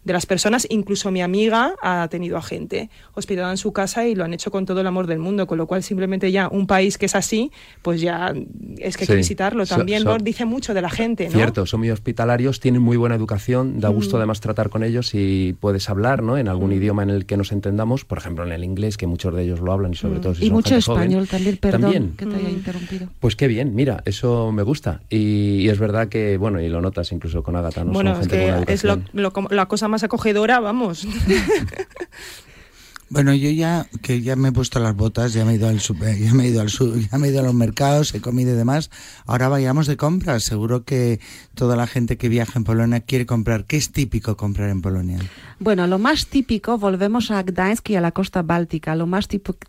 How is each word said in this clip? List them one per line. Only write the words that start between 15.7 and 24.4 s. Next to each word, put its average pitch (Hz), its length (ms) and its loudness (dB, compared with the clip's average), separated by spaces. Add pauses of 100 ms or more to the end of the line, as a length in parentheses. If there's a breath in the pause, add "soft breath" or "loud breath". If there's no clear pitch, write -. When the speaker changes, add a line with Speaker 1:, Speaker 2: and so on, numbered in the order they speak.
Speaker 2:
hablar, 110 340 0
¿no? 117 140 0
En 127 100 0
algún 95 240 0
Speaker 1:
Mm. - 20 2
Speaker 2:
idioma 101 300 2
en 101 80 0
el 98 140 0
que 101 120 -2
nos 98 140 -2
entendamos, 107 540 -2
por 92 120 -6
ejemplo, 85 280 -8
en 87 60 -4
el 85 120 -6
inglés, 101 340 -2
que - 80 -4
muchos 85 300 -2
de 90 80 0
ellos 90 160 -2
lo 90 120 0
hablan 95 220 0
y - 20 -4
sobre 202 240 -2
Speaker 1:
Mm. - 20 -4
Speaker 2:
todo 92 140 0
si - 100 -2
Speaker 3:
Y - 20 4
Speaker 2:
son 208 80 4
Speaker 3:
mucho 226 140 2
Speaker 2:
gente 247 160 4
joven. - 180 2
Speaker 3:
español 190 240 2
también, 190 300 0
perdón, 196 240 2
Speaker 2:
También. 175 360 2
Speaker 3:
que 196 80 -10
te 208 100 -4
haya 185 140 -2
Speaker 1:
Mm. 175 40 -4
Speaker 3:
interrumpido. 180 540 -8 (120)
Speaker 2:
Pues 117 160 0
qué 139 120 0
bien, 117 280 0
mira, 127 300 0
eso 117 460 0